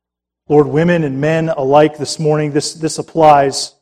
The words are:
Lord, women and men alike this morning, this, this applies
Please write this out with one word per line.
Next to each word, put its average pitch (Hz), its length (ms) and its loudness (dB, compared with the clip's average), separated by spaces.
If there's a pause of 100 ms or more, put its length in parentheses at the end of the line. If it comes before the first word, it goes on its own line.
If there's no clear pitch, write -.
(500)
Lord, 147 160 4
women 165 380 0
and 135 180 -6
men 160 280 -2
alike 151 500 0
this - 180 -8
morning, 151 360 -2
this, 147 200 -4
this 160 240 -8
applies 143 840 2